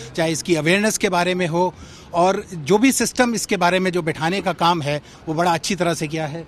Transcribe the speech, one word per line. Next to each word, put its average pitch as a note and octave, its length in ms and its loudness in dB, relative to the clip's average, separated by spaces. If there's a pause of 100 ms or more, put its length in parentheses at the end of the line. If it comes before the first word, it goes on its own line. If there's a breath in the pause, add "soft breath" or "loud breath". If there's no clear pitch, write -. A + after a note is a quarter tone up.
(160 loud breath)
चाहे E3 160 0
इसकी E3 220 0
अवेयरनेस F#3 440 2
के G#3+ 100 0
बारे F3+ 260 0
में F3+ 120 0
हो, F3 280 0 (400 loud breath)
और F#3+ 400 2
जो D#3+ 240 2
भी B3+ 140 4
सिस्टम A#3+ 420 0
इसके G#3 220 -2
बारे F3 220 2
में F#3 120 0
जो F3 120 -2
बिठाने E3 380 -2
का F3+ 120 -2
काम E3+ 300 2
है C#3+ 200 -4 (260 loud breath)
वो D#3+ 60 -4
बड़ा E3+ 180 2
अच्छी E3 220 -2
तरह E3+ 200 -2
से D#3 140 -6
किया D#3 180 -6
है। D#3 220 -12